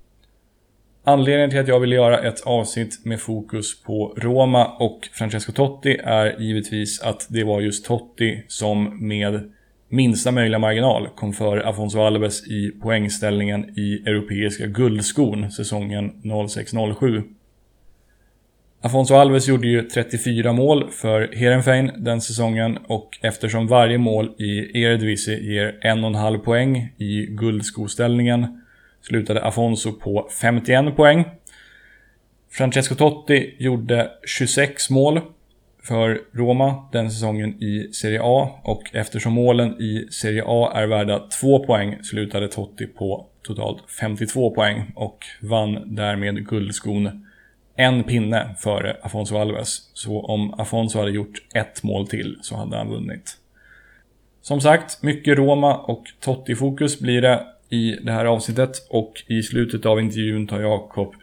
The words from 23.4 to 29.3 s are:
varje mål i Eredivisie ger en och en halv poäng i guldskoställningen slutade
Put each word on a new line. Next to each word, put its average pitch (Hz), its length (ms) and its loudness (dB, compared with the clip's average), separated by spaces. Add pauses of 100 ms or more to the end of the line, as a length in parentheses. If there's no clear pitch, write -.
varje 120 300 6
mål 110 400 0
i 107 460 -2
Eredivisie 110 560 0
ger 104 420 -2
en 110 220 2
och 110 60 0
en 104 60 -2
halv 107 240 0
poäng 120 580 0
i 104 280 -4
guldskoställningen 113 1400 0 (400)
slutade 107 420 -2